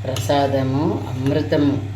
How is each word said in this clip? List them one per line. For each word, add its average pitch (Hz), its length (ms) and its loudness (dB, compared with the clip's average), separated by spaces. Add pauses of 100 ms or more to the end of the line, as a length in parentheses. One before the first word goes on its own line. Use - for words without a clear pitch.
ప్రసాదము 135 800 0 (260)
అమృతము 147 640 2 (220)